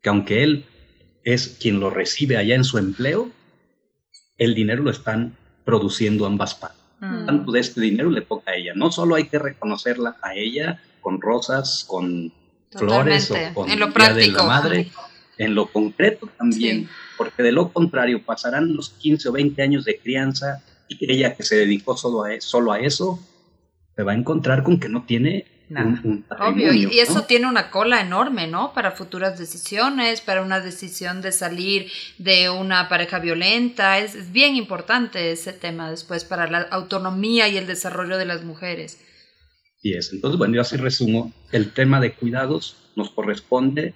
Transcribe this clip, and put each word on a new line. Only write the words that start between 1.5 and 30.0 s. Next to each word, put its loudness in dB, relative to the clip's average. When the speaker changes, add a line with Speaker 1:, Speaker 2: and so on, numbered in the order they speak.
Speaker 1:
quien 2
lo 0
recibe -2
allá 2
en 4
su 0
empleo, -2
el 2
dinero 0
lo 0
están -4
produciendo 2
ambas -2
partes. -16
Speaker 2:
Mm. -8
Speaker 1:
Tanto 0
de 4
este -2
dinero 2
le 0
toca -6
a -2
ella. -6
No 2
solo 2
hay 2
que -2
reconocerla -4
a -8
ella -6
con -4
rosas, -2
con -4
flores 4
o 0
Speaker 3:
Totalmente. -4
Speaker 1:
con -4
Speaker 3:
En 0
lo 4
Speaker 1:
el -6
Día 6
de 8
la 4
Speaker 3:
práctico. 4
Speaker 1:
Madre, 2
en 0
lo 2
concreto 2
también, 2
Speaker 3:
Sí. -18
Speaker 1:
porque 0
de 6
lo 2
contrario 2
pasarán -2
los -8
quince 0
o -2
veinte 0
años 2
de -2
crianza -2
y -4
ella 2
que -14
se 0
dedicó 2
solo -2
a -4
e-, -10
solo 0
a 0
eso, -2
se -4
va 0
a 0
encontrar 0
con 4
que -6
no -4
tiene 0
Speaker 2:
Nada. -2
Speaker 1:
un, 2
un -2
Speaker 3:
Obvio, 2
y, 6
Speaker 1:
patrimonio, 2
Speaker 3:
y 6
eso 4
Speaker 1:
¿no? 2
Speaker 3:
tiene 4
una 0
cola 2
enorme, -2
¿no? -4
Para -2
futuras -6
decisiones, -2